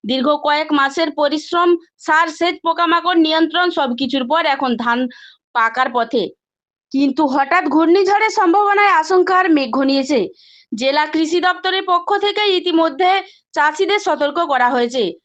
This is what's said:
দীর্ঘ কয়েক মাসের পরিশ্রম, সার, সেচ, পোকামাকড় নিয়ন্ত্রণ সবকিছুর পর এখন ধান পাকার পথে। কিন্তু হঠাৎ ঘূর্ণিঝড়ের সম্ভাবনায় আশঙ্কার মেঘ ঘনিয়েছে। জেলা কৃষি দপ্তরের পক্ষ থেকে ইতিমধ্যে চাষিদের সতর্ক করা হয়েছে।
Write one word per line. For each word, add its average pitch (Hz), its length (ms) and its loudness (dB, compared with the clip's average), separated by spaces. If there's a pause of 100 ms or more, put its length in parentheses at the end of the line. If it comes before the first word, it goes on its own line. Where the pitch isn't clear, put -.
দীর্ঘ 262 220 -2
কয়েক 294 440 -2
মাসের 285 380 0
পরিশ্রম, 311 640 0 (220)
সার, 320 300 0
সেচ, 349 340 -2
পোকামাকড় 339 560 0
নিয়ন্ত্রণ 320 520 0
সবকিছুর 269 580 -4
পর 320 180 0
এখন 269 300 -2
ধান 233 220 -2 (540)
পাকার 233 400 0
পথে। 233 300 -2 (680)
কিন্তু 277 340 0
হঠাৎ 285 380 0
ঘূর্ণিঝড়ের 359 640 2
সম্ভাবনায় 403 640 2
আশঙ্কার 370 580 2
মেঘ 269 200 2
ঘনিয়েছে। 269 500 0 (540)
জেলা 277 320 0
কৃষি 320 340 0
দপ্তরের 370 460 -2
পক্ষ 359 320 0
থেকে 403 240 -2 (140)
ইতিমধ্যে 339 680 0 (300)
চাষিদের 330 460 0
সতর্ক 302 460 -2
করা 254 260 0
হয়েছে। 240 320 -2 (220)